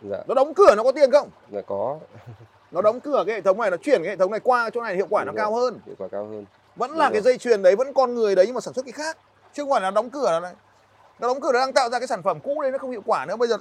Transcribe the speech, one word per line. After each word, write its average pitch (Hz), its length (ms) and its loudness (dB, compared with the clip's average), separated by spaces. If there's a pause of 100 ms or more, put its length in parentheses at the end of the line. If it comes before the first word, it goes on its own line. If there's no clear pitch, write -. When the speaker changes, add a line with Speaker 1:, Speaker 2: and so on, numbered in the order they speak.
Speaker 1:
Dạ. 98 80 -6 (100)
Speaker 2:
Nó 190 80 -2
đóng 277 180 2
cửa 359 240 8
nó 220 60 -2
có 262 80 2
tiền 262 200 2
không? 277 180 2 (220)
Speaker 1:
Dạ 101 160 -8
có. 110 300 -4 (760)
Speaker 2:
Nó 254 100 -4
đóng 233 180 2
cửa 254 280 0
cái 226 80 -2
hệ 196 60 -8
thống 190 200 2
này, 202 100 0
nó 175 60 -4
chuyển 220 260 2
cái 180 60 -6
hệ 202 80 -6
thống 185 140 2
này 214 80 -4
qua 240 340 2
chỗ 233 80 -4
này, 214 140 -6
hiệu 185 140 0
quả 196 140 0
nó - 80 -6
Speaker 1:
Đúng 214 60 -6
Speaker 2:
cao 214 140 -2
Speaker 1:
rồi. 233 100 0
Speaker 2:
hơn. 247 240 -2
Speaker 1:
Hiệu 101 120 -18
quả 95 140 -10
cao 101 140 -8
hơn. 107 200 -12 (300)
Speaker 2:
Vẫn 254 140 -6
Speaker 1:
Đúng 320 100 -8
Speaker 2:
là 294 60 4
Speaker 1:
rồi. 226 80 0
Speaker 2:
cái 214 80 0
dây 254 160 4
chuyền 220 260 0
đấy, 185 120 8
vẫn 262 180 -2
con 247 220 2
người 214 200 0
đấy 180 100 6
nhưng 247 100 -4
mà 220 60 -4
sản 147 120 -10
xuất 262 120 -8
cái 247 60 -16
khác. 311 260 -8 (360)
Chứ 294 100 -6
không 277 80 -2
phải 233 100 2
là 190 100 -2
đóng 220 180 0
cửa 226 300 0
này. 180 140 -12 (680)
Nó 226 80 -2
đóng 262 140 -2
cửa, 294 100 0
nó 240 80 2
đang 262 140 -2
tạo 254 160 2
ra 240 100 -4
cái 247 80 -8
sản 208 160 -6
phẩm 170 160 0
cũ 285 220 -6
đấy, 262 100 -2
nó 262 60 -4
không 262 140 -8
hiệu 214 140 -10
quả 165 200 0
nữa. 180 100 -6
Bây 240 120 0
giờ 220 140 0